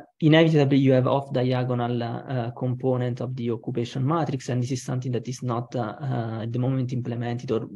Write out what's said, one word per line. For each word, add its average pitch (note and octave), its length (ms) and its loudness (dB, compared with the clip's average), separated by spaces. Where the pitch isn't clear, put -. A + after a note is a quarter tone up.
inevitably, D#3 560 6
you C3 160 6
have B2+ 140 4
off-diagonal, B2 960 0
uh, A#2 40 -4
uh, A#2+ 460 -6
component B2 680 -2
of B2+ 160 -6
the A#2 160 -2
occupation A#2+ 560 -4
matrix, D3 400 -2
and B2 160 -2
this C3 80 -4
is B2+ 100 -4
something B2+ 300 -6
that A#2 160 -4
is B2+ 160 -8
not, B2 320 -4
uh, A2+ 260 -4
uh, A#2 420 -4
at A#2 100 -6
the B2 60 -2
moment B2+ 340 -2
implemented, A#2+ 580 -4
or A2 240 -2